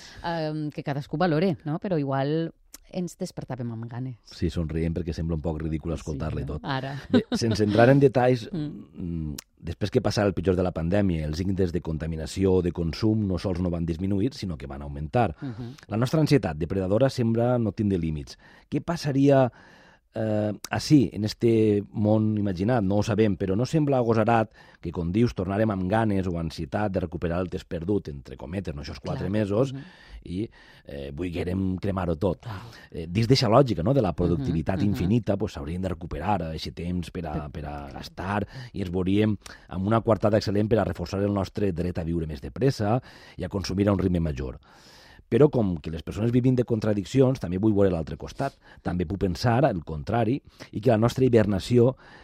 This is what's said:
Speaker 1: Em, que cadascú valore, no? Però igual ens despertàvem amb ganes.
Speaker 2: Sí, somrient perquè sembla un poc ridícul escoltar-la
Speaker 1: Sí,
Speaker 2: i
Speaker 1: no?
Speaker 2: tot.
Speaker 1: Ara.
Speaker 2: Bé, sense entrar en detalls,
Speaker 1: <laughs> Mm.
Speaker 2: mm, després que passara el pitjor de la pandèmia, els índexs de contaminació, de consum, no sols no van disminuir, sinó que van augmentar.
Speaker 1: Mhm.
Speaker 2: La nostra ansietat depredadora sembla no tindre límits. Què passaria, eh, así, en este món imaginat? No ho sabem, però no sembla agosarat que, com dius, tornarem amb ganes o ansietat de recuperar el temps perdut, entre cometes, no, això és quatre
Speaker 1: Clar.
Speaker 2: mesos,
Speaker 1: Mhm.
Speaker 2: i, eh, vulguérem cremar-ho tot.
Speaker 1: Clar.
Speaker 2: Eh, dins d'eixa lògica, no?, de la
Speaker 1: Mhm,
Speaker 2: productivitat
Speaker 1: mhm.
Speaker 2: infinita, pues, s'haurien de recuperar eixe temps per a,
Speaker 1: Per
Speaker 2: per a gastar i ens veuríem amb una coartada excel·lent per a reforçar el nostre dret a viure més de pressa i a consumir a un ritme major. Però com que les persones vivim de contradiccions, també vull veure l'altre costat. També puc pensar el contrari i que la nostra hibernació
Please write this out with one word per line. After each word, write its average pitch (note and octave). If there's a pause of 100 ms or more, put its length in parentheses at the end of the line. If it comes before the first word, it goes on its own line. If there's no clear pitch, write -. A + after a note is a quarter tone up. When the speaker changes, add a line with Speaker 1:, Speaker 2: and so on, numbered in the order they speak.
(260)
Speaker 1:
Em, D#3
que D3
cadascú C#3+
valore, E3+ (100)
no? D#3
Però F#3
igual C#3+ (400)
ens F3+
despertàvem C3
amb A2+
ganes. A#2+ (180)
Speaker 2:
Sí, -
somrient E2
perquè E2+
sembla E2
un D2
poc D#2
ridícul D#2+
escoltar-la D2+
Speaker 1:
Sí, -
Speaker 2:
i -
Speaker 1:
no? -
Speaker 2:
tot. -
Speaker 1:
Ara. C3+ (180)
Speaker 2:
Bé, B3 (160)
sense A2
entrar G#2+
en C#3
detalls, B2+
Speaker 1:
<laughs> -
Mm. -
Speaker 2:
mm, D#2+ (340)
després F#2+
que B2
passara G#2
el G2
pitjor F2+
de F#2
la F2+
pandèmia, F2
els D#2
índexs F2+
de E2+
contaminació, D#2+
de F2
consum, G#2
no F2+
sols F2
no F2+
van E2+
disminuir, F#2+
sinó F2
que -
van C#2
augmentar. D2+
Speaker 1:
Mhm. A#2+ (180)
Speaker 2:
La G#2
nostra D#3
ansietat G2
depredadora F#2+
sembla A#2
no A2
tindre G2
límits. D#2 (320)
Què D3
passaria, C#3 (720)
eh, G#2+ (180)
así, B2
en G#2
este A2
món G#2+
imaginat? G2+
No G2
ho G#2
sabem, G2+
però F#2+
no A#2+
sembla C#3+
agosarat A2+ (300)
que, E2
com E2+
dius, A#2
tornarem G2+
amb F#2
ganes G#2
o E2+
ansietat E2
de F#2
recuperar E2+
el F2+
temps F#2
perdut, F#2
entre C#2
cometes, D#2
no, D2
això D#2+
és -
quatre -
Speaker 1:
Clar. F#2+
Speaker 2:
mesos, G#2+
Speaker 1:
Mhm. C3+ (380)
Speaker 2:
i, G2 (360)
eh, C#2+
vulguérem F2+
cremar-ho F#2
tot. F2+
Speaker 1:
Clar. G2+ (320)
Speaker 2:
Eh, E2
dins G#2
d'eixa C3
lògica, A2
no?, A#2+
de C#3
la F#2+
Speaker 1:
Mhm, -
Speaker 2:
productivitat F2
Speaker 1:
mhm. G2+
Speaker 2:
infinita, G2
pues, G#2
s'haurien E2
de F#2
recuperar F2 (100)
eixe -
temps F2
per F2
a, D2+ (160)
Speaker 1:
Per D2+
Speaker 2:
per D2
a C#2+
gastar F#2 (280)
i F#2+
ens F#2
veuríem G2 (320)
amb F#2+
una A2
coartada G#2+
excel·lent G2+
per G#2+
a F#2+
reforçar F#2+
el G2+
nostre G2+
dret E2+
a E2+
viure D#2+
més D2+
de C2+
pressa A#2+ (360)
i -
a F2
consumir G2
a G#2
un F#2
ritme F2+
major. C#2+ (720)
Però C3
com G2
que D#2
les D#2
persones G2+
vivim B2+
de B2
contradiccions, A2
també F2+
vull G#2+
veure G2
l'altre D2+
costat. - (280)
També F2+
puc F2+
pensar A#2
el F2+
contrari G#2 (300)
i G#2
que B2
la G#2+
nostra A#2
hibernació A#2 (280)